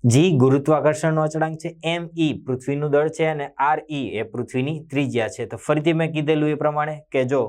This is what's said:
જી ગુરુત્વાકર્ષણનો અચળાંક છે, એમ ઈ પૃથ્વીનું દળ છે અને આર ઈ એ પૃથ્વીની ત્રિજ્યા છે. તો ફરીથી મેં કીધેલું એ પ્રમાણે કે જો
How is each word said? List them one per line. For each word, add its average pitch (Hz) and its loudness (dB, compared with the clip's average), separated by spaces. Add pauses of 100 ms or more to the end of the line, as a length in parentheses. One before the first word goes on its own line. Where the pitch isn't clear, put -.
જી 139 6 (100)
ગુરુત્વાકર્ષણનો 151 2
અચળાંક 160 -4
છે, 170 -8 (220)
એમ 170 -4 (220)
ઈ 139 0 (140)
પૃથ્વીનું 143 -2
દળ 151 4
છે 160 0
અને 147 -4 (220)
આર 156 2 (200)
ઈ 104 -4
એ 113 -4
પૃથ્વીની 127 -4 (160)
ત્રિજ્યા 120 -2
છે. 117 -8
તો 117 -10
ફરીથી 156 0
મેં 165 -2
કીધેલું 151 0
એ 139 -10
પ્રમાણે 151 -2 (200)
કે 131 2
જો 135 2